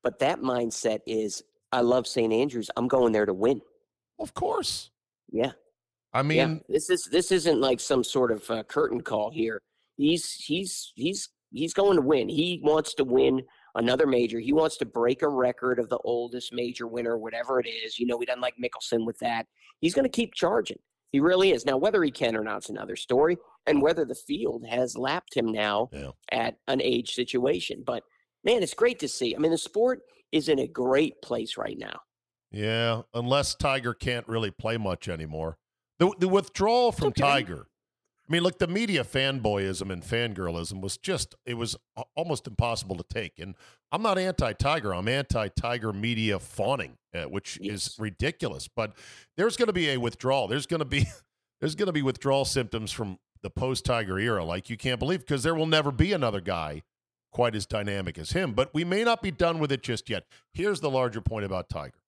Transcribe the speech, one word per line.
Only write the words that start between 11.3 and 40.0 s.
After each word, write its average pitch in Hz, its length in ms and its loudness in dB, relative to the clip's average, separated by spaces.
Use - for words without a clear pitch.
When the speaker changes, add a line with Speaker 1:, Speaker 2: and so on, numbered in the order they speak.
Speaker 1:
he's 160 240 -4
going 196 220 6
to 147 60 6
win. 127 260 4
He 170 340 -2
wants 156 320 2
to 143 100 2
win 131 380 4
another 127 320 2
major. 120 320 2
He 120 140 -2
wants 160 260 4
to 135 80 -2
break 120 360 2
a 151 60 2
record 127 520 2
of 110 80 -2
the 120 160 -2
oldest 120 480 -4
major 120 340 -6
winner, 117 320 -2
whatever 117 420 -2
it 117 80 -2
is. 113 300 -10
You 120 80 0
know, 120 120 0
he 120 60 -2
doesn't 123 160 -4
like 123 220 -2
Mickelson 117 420 -2
with 113 140 -6
that. 117 280 -4
He's 170 140 2
gonna 269 140 4
keep 240 260 -2
charging. 202 440 0
He 139 100 4
really 185 300 6
is. 127 160 2
Now, 135 100 2
whether 196 280 4
he 143 80 2
can 113 240 0
or 107 80 -2
not 104 200 -6
is - 60 -12
another 104 260 -8
story, 151 400 4
and 147 160 4
whether 165 220 4
the 123 100 -6
field 120 520 -4
has 117 300 -2
lapped 135 400 -4
him 113 160 0
now 107 400 0
Speaker 2:
Yeah. 69 180 -10
Speaker 1:
at 117 280 -2
an 135 120 0
age 120 340 0
situation. 131 720 -2
But, 120 200 -6
man, 226 180 4
it's - 120 -4
great 233 260 2
to 139 80 -4
see. 120 260 -2
I - 40 -8
mean, 156 140 4
the 160 60 2
sport 240 440 0
is 151 160 2
in 143 100 4
a 127 100 0
great 135 540 2
place 117 340 -6
right 107 220 -6
now. 107 220 -12
Speaker 2:
Yeah, 113 520 0
unless 123 420 0
Tiger 135 400 -2
can't 120 340 -4
really 113 240 -2
play 113 240 -4
much 101 320 -4
anymore. 80 500 -6
The, 185 220 4
the 185 80 2
withdrawal 214 640 2
from - 160 0
Speaker 1:
Okay. - 140 0
Speaker 2:
Tiger, 107 440 0
I 147 40 -2
mean, 170 100 2
look, 175 160 0
the 175 100 2
media 190 360 0
fanboyism 104 880 -2
and 87 120 -8